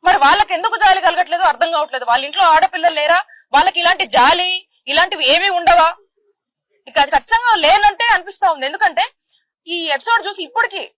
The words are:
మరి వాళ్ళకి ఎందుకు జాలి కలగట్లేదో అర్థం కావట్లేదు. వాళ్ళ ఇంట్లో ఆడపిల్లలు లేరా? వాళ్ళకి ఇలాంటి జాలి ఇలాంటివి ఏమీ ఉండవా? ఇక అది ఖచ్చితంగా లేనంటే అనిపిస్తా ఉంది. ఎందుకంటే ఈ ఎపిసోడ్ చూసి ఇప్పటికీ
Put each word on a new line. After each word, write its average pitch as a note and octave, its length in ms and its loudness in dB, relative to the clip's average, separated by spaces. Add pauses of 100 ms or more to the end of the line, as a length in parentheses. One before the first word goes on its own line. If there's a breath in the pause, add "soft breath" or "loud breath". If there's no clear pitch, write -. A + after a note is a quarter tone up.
మరి F4+ 120 2
వాళ్ళకి F#4+ 380 2
ఎందుకు G#4 220 -4
జాలి F#4+ 240 2
కలగట్లేదో F4 420 -2
అర్థం E4 300 0
కావట్లేదు. D4+ 320 -4
వాళ్ళ B3 200 -2
ఇంట్లో D#4+ 180 -4
ఆడపిల్లలు E4+ 520 2
లేరా? D#4+ 300 0 (280 soft breath)
వాళ్ళకి E4+ 280 2
ఇలాంటి E4+ 260 0
జాలి E4+ 600 0 (220)
ఇలాంటివి D#4 460 -2
ఏమీ F4+ 140 0
ఉండవా? F4 460 2 (920)
ఇక B3 100 -4
అది C#4+ 120 0
ఖచ్చితంగా A4+ 460 0
లేనంటే G4+ 480 2
అనిపిస్తా G4 460 -2
ఉంది. C4+ 160 -4
ఎందుకంటే F4 380 -2 (600)
ఈ E4 220 -8
ఎపిసోడ్ E4 380 -2
చూసి G4 160 -10
ఇప్పటికీ G#4+ 560 -6